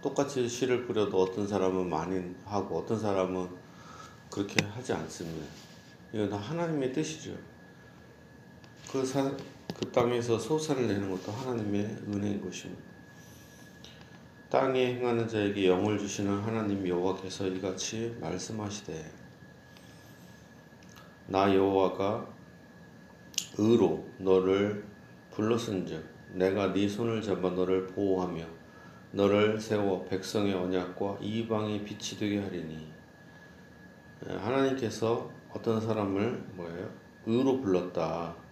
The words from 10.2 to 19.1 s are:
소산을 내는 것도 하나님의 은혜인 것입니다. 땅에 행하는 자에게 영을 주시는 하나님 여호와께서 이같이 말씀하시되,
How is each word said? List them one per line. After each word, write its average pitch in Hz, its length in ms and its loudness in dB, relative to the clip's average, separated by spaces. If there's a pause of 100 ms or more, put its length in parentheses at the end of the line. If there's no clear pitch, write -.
소산을 143 500 0
내는 98 220 0
것도 95 220 -4
하나님의 110 540 -2 (220)
은혜인 101 340 -2
것입니다. - 400 -10 (1700)
땅에 127 460 4
행하는 120 300 2
자에게 101 440 2
영을 104 280 4
주시는 101 420 0
하나님 104 460 -2
여호와께서 92 640 -2
이같이 95 720 -4
말씀하시되, 104 920 -6 (2250)